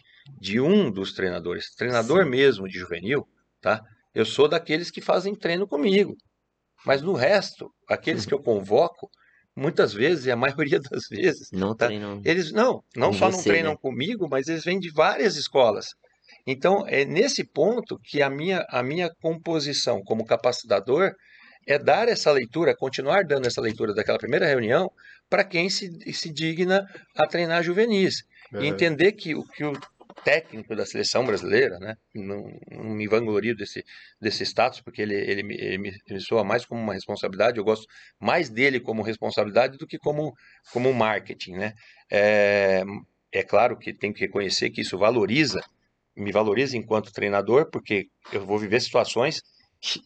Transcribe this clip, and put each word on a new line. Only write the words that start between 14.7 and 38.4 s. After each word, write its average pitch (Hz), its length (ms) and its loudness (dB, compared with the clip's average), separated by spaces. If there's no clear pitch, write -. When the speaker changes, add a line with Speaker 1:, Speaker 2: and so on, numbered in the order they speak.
Speaker 1:
de 180 120 -8
várias 180 440 2
escolas. 120 540 2
Então, 175 400 2
é 139 180 2
nesse 175 380 0
ponto 196 600 -2
que 147 180 -2
a 139 80 2
minha, 165 400 -2
a 127 120 -2
minha 165 280 -2
composição 151 840 -2
como 113 220 -4
capacitador 123 880 0
é 143 120 2
dar 156 280 2
essa 180 240 2
leitura, 139 440 2
continuar 139 500 0
dando 139 220 0
essa - 120 -2
leitura 110 340 -2
daquela 107 260 0
primeira 147 260 0
reunião 135 440 2
pra 190 140 2
quem 175 260 -2
se, 190 200 -6
se - 180 -10
digna 170 540 0
a 156 100 4
treinar 170 360 0
juvenis. 190 600 2
E - 40 -10
Speaker 3:
Uhum. - 80 -2
Speaker 1:
entender 175 480 2
que 165 200 -8
o, - 100 -6
que - 220 -12
o 147 80 -4
técnico 123 520 0
da 104 100 -4
seleção 110 400 -2
brasileira, 98 540 0
né, 107 160 -10
não, 101 300 -10
não 110 120 -14
me 107 120 -4
vanglorio 110 480 0
desse, - 280 -10
desse 104 240 -2
status, - 360 0
porque 98 200 -10
ele, 104 140 -2
ele 101 280 -2
me, 101 120 -10
ele 101 240 -6
me, 101 120 -8
me 98 120 -10
soa 110 220 0
mais 113 220 -2
como 117 160 -10
uma 107 120 -4
responsabilidade, 101 640 -2
eu 101 60 -4
gosto 110 220 0
mais 135 300 0